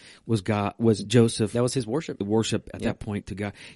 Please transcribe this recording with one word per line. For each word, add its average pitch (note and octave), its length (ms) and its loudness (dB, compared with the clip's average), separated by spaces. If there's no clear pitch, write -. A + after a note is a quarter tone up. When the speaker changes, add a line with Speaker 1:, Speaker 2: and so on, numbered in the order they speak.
Speaker 1:
was A2+ 140 0
God, G#2 360 -2
was A2+ 260 4
Joseph A#2 500 4
Speaker 2:
That A#2+ 100 2
was B2+ 100 0
his A#2+ 140 -4
worship. C3 340 -4
Speaker 1:
worship G#2+ 500 0
at F2+ 120 -10
Speaker 2:
Yep. G#2+ 160 -2
Speaker 1:
that - 40 -12
point G2+ 240 -6
to - 60 -10
God. G#2 200 -8